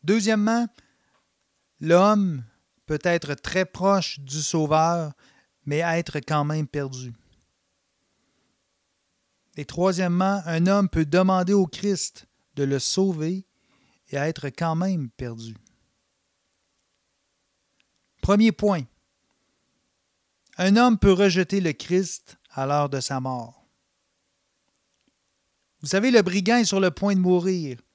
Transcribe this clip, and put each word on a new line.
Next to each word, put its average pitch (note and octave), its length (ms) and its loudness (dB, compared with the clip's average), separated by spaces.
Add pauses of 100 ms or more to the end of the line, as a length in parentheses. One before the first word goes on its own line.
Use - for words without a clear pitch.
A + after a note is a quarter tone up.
Deuxièmement, A3 640 0 (1120)
l'homme F3 640 2 (420)
peut D3+ 160 -4
être E3 320 0
très F#3 300 -2
proche F#3 560 0
du C#3 200 -8
Sauveur, D#3+ 720 0 (540)
mais D3 120 -2
être E3 420 -2
quand D3 240 -2
même D3+ 220 -2
perdu. C3 460 -8 (2500)
Et D3+ 80 -10
troisièmement, F#3 840 0
un E3 200 0
homme G3 220 2
peut D#3+ 160 0
demander F#3 480 2
au G3 140 4
Christ - 600 -6 (300)
de C#3 80 -2
le C3+ 140 -2
sauver F#3 680 -2 (680)
et C#3 60 -8
être C#3+ 320 -4
quand E3 260 -4
même E3 360 -4
perdu. A2+ 460 -12 (2750)
Premier G#3 300 4
point, G3 300 -2 (1700)
un F#3+ 200 4
homme A#3+ 220 4
peut G3+ 140 6
rejeter F#3 480 2
le E3 120 0
Christ - 680 -4 (140)
à C3+ 140 -4
l'heure C#3+ 220 0
de C3+ 120 -4
sa C3 200 -6
mort. B2 440 -10 (2250)
Vous D3 80 -12
savez, G#3 220 2
le A#3 120 6
brigand F#3+ 340 0
est A#3+ 80 2
sur G3 160 0
le F#3 100 2
point G3+ 240 -2
de F#3 60 2
mourir. F3+ 580 0 (160)